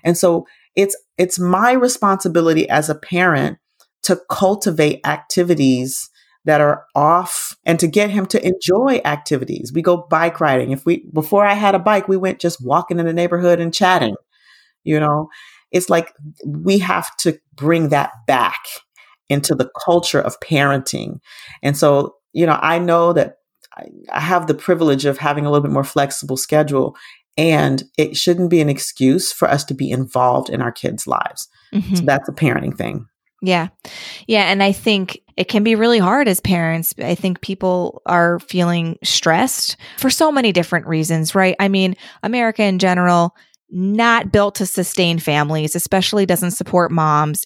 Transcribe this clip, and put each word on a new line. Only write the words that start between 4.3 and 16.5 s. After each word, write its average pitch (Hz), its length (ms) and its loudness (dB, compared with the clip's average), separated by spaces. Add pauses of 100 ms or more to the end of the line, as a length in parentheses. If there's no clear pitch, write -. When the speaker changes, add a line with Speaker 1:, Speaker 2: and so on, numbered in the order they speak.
Speaker 1:
cultivate 170 760 0
activities 143 1040 0 (380)
that 151 160 4
are 147 320 0
off 165 600 0 (100)
and 165 160 2
to 175 60 2
get 208 220 2
him 208 180 -2
to - 200 -2
enjoy 208 580 0
activities. 139 720 -4
We 165 80 -2
go 175 260 0
bike 165 320 0
riding. 131 300 2
If 135 160 -6
we, 165 260 0
before 180 320 2
I 202 100 4
had 208 200 2
a 185 60 0
bike, 196 280 0
we 190 80 2
went 185 240 -4
just 170 240 -4
walking 170 340 0
in 170 60 0
the 165 80 0
neighborhood 175 480 2
and 170 140 -4
chatting, 170 400 2 (680)
you 156 160 0
know? 151 300 0 (440)
It's 180 180 0
like, 170 220 0 (340)
we 165 320 0